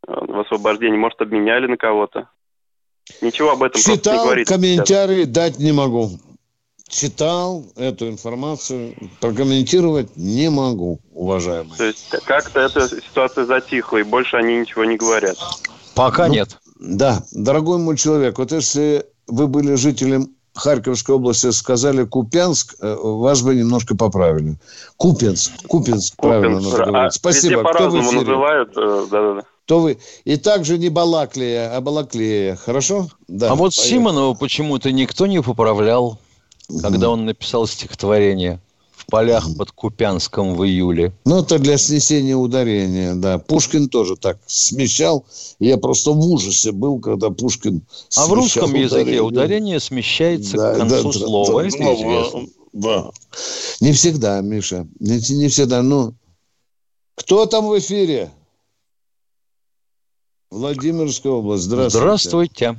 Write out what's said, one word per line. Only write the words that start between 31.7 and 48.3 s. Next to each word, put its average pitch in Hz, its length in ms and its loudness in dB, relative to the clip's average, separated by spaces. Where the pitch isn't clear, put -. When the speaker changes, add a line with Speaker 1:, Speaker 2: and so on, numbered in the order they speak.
Speaker 2:
а 127 40 -2
Балаклея. 110 760 -2
Хорошо? 139 500 -2
Да, 107 240 0
Speaker 3:
А - 20 4
вот 175 220 2
Speaker 2:
поехали. - 180 0
Speaker 3:
Симонова 156 400 2
почему-то 139 560 -4
никто 131 380 0
не 190 120 2
поправлял, 113 800 0
Speaker 2:
Мгм. 80 140 -8
Speaker 3:
когда 101 280 2
он 113 140 -2
написал 113 420 -2
стихотворение 98 960 0
«В - 140 -20
полях 110 420 2
Speaker 2:
Мгм. 78 100 -6
Speaker 3:
под 98 140 -6
Купянском 98 840 -4
в 90 100 0
июле». 90 480 2
Speaker 2:
Ну, 170 180 4
это 156 160 0
для 143 200 4
снесения 139 580 0
ударения, 104 800 0
да. 92 220 0
Пушкин 151 500 0
тоже 101 280 0
так 95 300 -4
смещал. 139 800 0
Я 127 200 4
просто 135 340 0
в 151 80 4
ужасе 117 500 2
был, 123 300 -2
когда 107 300 -2
Пушкин 98 520 -4
Speaker 3:
А 131 60 4
в 151 40 2
Speaker 2:
смещал 175 100 2